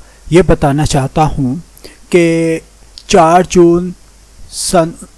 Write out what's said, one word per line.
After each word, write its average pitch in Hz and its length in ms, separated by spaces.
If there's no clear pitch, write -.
ये 175 100
बताना 147 420
चाहता 139 380
हूं 135 340
कि 165 760
चार 175 380
जून 175 480
सन 165 420